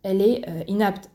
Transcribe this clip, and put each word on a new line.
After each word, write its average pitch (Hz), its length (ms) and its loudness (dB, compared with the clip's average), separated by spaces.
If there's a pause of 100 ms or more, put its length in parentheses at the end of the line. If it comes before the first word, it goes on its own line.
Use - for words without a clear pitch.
elle 196 180 0
est, 240 280 2
euh, 165 180 -8
inapte 202 480 -2